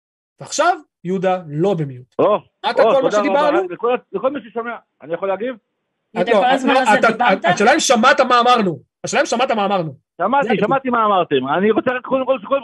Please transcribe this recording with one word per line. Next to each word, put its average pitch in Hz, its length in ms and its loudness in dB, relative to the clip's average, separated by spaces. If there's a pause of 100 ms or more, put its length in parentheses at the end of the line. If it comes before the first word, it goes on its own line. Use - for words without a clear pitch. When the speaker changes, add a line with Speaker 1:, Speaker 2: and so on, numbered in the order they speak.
(420)
Speaker 1:
ועכשיו, 330 360 -2 (260)
יהודה 185 440 -2
לא 165 260 -2
במיוט. 135 460 -8
Speaker 2:
או, 185 180 2 (320)
Speaker 1:
אתה 240 140 2
Speaker 2:
או, 220 120 4
Speaker 1:
כל 269 80 2
מה 180 60 2
Speaker 2:
תודה 202 100 0
רבה. 202 80 0
Speaker 1:
שדיברנו? 190 420 0
Speaker 2:
לכל 220 240 -4
ה-, 240 40 -2 (140)
לכל 220 200 -4
מי 285 80 -8 (100)
ששומע, 233 260 -10 (260)
אני 147 120 -12
יכול 170 140 -6
להגיב? 208 280 -6 (580)
Speaker 3:
יהודה, 180 180 -2
Speaker 1:
לא, 208 80 4
Speaker 3:
כל 190 60 4
הזמן 262 280 2
Speaker 1:
לא, 269 60 4
Speaker 3:
הזה 262 200 4
Speaker 1:
אתה, 226 120 4
Speaker 3:
דיברת? 247 340 0
Speaker 1:
השאלה 240 280 2
אם 330 60 0
שמעת 269 400 4
מה 254 200 4
אמרנו. 233 400 2 (240)
השאלה 240 180 -2
אם - 40 -2
שמעת 254 260 -2
מה 214 140 -2
אמרנו. 175 300 -4 (260)
Speaker 2:
שמעתי, 240 260 0
Speaker 1:
זה 233 120 0
Speaker 2:
שמעתי 262 300 -2
מה 233 160 0
אמרתם. 156 420 0 (100)
אני 208 140 2
רוצה 220 200 -2
רק 247 140 -6
קודם 262 200 -4
כל, 254 160 -2
שכל, 262 220 -2